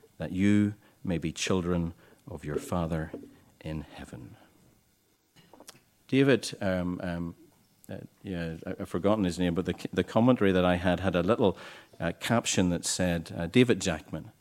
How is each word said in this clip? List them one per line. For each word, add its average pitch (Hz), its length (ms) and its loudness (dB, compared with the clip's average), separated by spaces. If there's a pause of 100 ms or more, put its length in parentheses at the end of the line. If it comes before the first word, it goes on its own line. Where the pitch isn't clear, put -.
(160)
that 80 160 -8
you 104 400 4 (320)
may 90 120 0
be 80 140 -4
children 87 600 -2 (340)
of 85 160 -14
your 76 160 -6
Father 82 540 -4 (480)
in 78 320 -8
heaven." - 420 -18 (1700)
David, 135 500 2
um, 90 420 -2
um, 85 340 -6 (540)
uh, 92 100 -10 (240)
yeah, 85 340 -6 (100)
I, 95 140 -8
I've 98 80 -10
forgotten 98 340 2
his 87 160 0
name, 87 160 2
but 87 120 -2
the, 87 80 -2 (180)
the 92 100 2
commentary 117 480 4
that 90 140 4
I 90 100 4
had 87 240 0
had 90 160 0
a 87 80 2
little, 101 340 2 (400)
uh, 85 220 -4
caption 110 520 2
that 85 120 -2
said, 85 540 -2
uh, 85 100 -4
David 117 320 4
Jackman, 82 600 -6